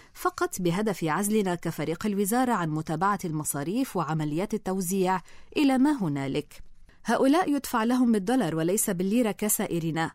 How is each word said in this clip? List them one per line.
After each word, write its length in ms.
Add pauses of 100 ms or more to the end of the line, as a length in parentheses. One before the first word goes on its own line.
(140)
فقط 480
بهدف 420
عزلنا 520
كفريق 500
الوزارة 460
عن 180
متابعة 560
المصاريف 720
وعمليات 560
التوزيع 680 (360)
إلى 200
ما 140 (100)
هنالك. 640 (420)
هؤلاء 500
يدفع 280
لهم 280
بالدولار 440
وليس 340
بالليرة 420
كسائرنا، 840